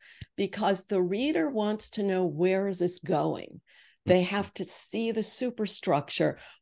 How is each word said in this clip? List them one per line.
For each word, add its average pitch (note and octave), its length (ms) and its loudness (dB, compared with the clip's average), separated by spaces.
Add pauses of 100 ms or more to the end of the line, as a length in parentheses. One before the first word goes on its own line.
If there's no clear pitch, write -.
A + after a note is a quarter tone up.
(380)
Because G3 480 0
the G3 160 0
reader C#4+ 480 0
wants G#3+ 420 -2
to G#3+ 120 -4
know, F#3 220 2
where F#3 420 2
is F#3+ 100 -4
this F3 220 -2
going? - 640 -2 (440)
They F3+ 160 6
have F#3+ 320 -2
to F#3+ 100 -6
see A3+ 480 -2
the G#3 120 -2
superstructure. F#3 1120 0 (240)